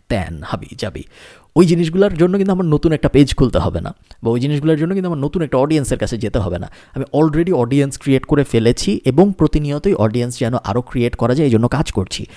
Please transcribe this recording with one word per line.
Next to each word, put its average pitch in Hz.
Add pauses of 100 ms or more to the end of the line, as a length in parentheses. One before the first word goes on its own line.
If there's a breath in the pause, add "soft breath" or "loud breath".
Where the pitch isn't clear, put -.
ত্যান 82
হাবি - (100)
জাবি।" - (520 loud breath)
ওই 170
জিনিসগুলোর 175
জন্য 175
কিন্তু 196
আমার 185
নতুন 156
একটা 147
পেজ 135
খুলতে 110
হবে 87
না, - (280 soft breath)
বা 113
ওই 120
জিনিসগুলোর 147
জন্য 165
কিন্তু 190
আমার 165
নতুন 147
একটা 139
অডিয়েন্সের 139
কাছে 110
যেতে 107
হবে 90
না। - (220 loud breath)
আমি 135 (140)
already 160
অডিয়েন্স 139
ক্রিয়েট 135
করে 143
ফেলেছি, 117
এবং 175
প্রতিনিয়তই 151
অডিয়েন্স 120
যেন 117 (100)
আরও 101
ক্রিয়েট 123
করা 123
যায়, 156
এই 131
জন্য 113
কাজ 147
করছি। - (120)